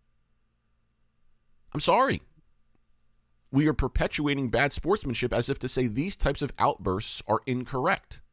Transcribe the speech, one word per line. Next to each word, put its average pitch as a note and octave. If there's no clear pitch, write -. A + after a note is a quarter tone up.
I'm -
sorry. G#3+
We D3
are D3+
perpetuating C#3
bad C3
sportsmanship C#3+
as A#2+
if C3+
to B2+
say B2+
these C3+
types -
of C#3+
outbursts G#2
are A2
incorrect. C3